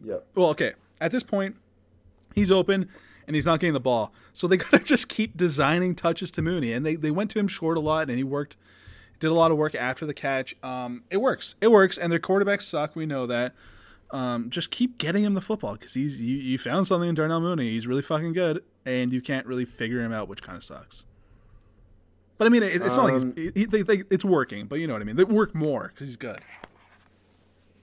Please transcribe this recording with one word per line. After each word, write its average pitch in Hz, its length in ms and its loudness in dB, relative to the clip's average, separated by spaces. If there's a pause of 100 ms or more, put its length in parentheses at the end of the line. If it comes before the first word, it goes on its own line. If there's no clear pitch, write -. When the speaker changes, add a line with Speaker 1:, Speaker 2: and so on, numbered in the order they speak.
Speaker 1:
Yep. 104 300 -8
Speaker 2:
well, 180 140 4
okay. 147 240 -2 (280)
At 165 100 0
this 247 120 -2
point, 196 340 -4 (760)
he's 202 180 2
open, 190 380 4 (380)
and 151 80 -2
he's 147 100 0
not 165 140 4
getting 170 140 2
the 139 60 0
ball. 120 320 0 (220)
So - 140 -4
they 185 100 6
<laughs> 175 80 -6
gotta - 140 6
just - 300 2
keep - 280 -4
designing 170 560 2
touches 170 380 -2
to 170 100 -4
Mooney, 156 320 -2
and 127 120 -4
they, 156 100 -2
they 151 160 -2
went 202 200 -2
to 214 80 -2
him 202 80 2
short 165 300 -2
a 156 40 0
lot, 151 280 0
and 120 80 -2
he 131 60 -2
worked, 143 340 -6 (600)
did 160 100 -2
a 160 40 2
lot 165 180 6
of 151 60 4
work 151 180 0
after 127 300 -4
the 151 80 -6
catch. 135 500 -4
Um, 127 480 -8
it 185 60 -2
works. - 440 -2
It 220 80 6
works, 190 280 8
and 170 140 -2
their 165 80 2
quarterbacks 196 440 0
suck. 151 320 -4
We 160 100 -4
know 135 220 -2
that. 120 260 -2 (560)
Um, 123 400 -4
just - 220 -6
keep 247 260 -2
getting 190 280 0
him 202 80 0
the 190 80 0
football, 151 340 -6
'cause - 180 -18
he's, 135 280 -4
you, 123 160 -2
you 131 200 -2
found 170 300 0
something 175 220 2
in 165 60 0
Darnell 160 260 0
Mooney. 165 300 -2
He's 113 160 -4
really 131 140 0
fucking 160 320 -4
good, 170 300 0 (220)
and 127 260 -2
you 127 100 -2
can't 131 240 -4
really 127 200 -4
figure 120 360 -4
him 113 120 -4
out, 104 160 -6
which 98 120 -14
kinda 92 200 -16
sucks. - 440 -18 (1300)
But, 214 80 2
I 233 40 6
mean, 240 140 6
it, 180 180 0
it's - 140 0
not 262 100 4
like 135 100 4
he's, 131 80 2
Speaker 1:
Um, 127 120 -4
Speaker 2:
he, 185 300 -2
they, 214 160 0
they, 196 280 2
it's 190 140 2
working, 123 440 0
but 139 120 -6
you 165 80 -4
know 135 60 -4
what 107 80 -4
I 104 40 -6
mean. 107 120 -6
They 180 80 6
work 214 300 2
more 147 340 -2
'cause - 180 -14
he's 123 80 -12
good. 117 240 -12 (1400)